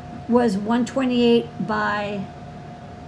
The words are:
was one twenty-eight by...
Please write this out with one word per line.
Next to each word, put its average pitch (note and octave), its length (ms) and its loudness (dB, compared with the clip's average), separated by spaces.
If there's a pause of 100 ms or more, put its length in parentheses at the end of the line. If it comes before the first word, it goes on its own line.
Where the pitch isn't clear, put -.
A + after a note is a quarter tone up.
(280)
was A#3 300 4
one A3+ 260 0
twenty-eight A#3+ 840 2
by... G#3 540 -2 (880)